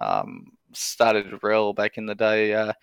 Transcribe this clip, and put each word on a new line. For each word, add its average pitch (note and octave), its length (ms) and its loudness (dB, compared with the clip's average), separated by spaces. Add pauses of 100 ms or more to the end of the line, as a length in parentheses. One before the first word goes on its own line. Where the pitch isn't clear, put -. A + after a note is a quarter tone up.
Um, - 520 -4 (200)
started G#2 680 0
Rel G#2+ 320 2
back G#2 240 -2
in A2 80 -8
the G#2 80 -6
day, G#2+ 400 2
uh, G#2+ 180 0 (100)